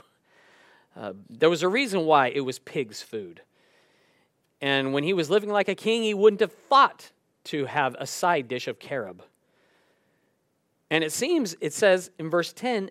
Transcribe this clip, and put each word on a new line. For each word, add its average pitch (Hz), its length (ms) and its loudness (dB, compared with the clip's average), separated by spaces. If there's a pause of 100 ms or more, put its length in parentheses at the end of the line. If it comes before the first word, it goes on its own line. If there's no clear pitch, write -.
(960)
Uh, 104 180 -12 (160)
there 151 220 4
was 165 120 -2
a 185 60 2
reason 196 360 -2
why 147 240 6
it 131 120 -4
was 127 180 -6
pig's 113 440 -8
food. 92 380 -12 (1200)
And 135 320 0
when 143 100 0
he 185 80 0
was 165 160 -2
living 208 220 0
like 202 180 0
a 190 60 0
king, 226 280 -2
he 214 120 -2
wouldn't 202 260 4
have 202 120 -2
fought - 580 2 (340)
to 143 220 -6
have 131 320 -2
a 131 80 -10
side 156 420 -2
dish 123 200 -6
of 120 100 -8
carob. 98 440 -10 (1700)
And 160 140 2
it 156 80 -4
seems, 262 480 -2
it 151 140 -6
says 185 440 2
in 160 120 -8
verse 170 240 -2
ten, 220 360 -4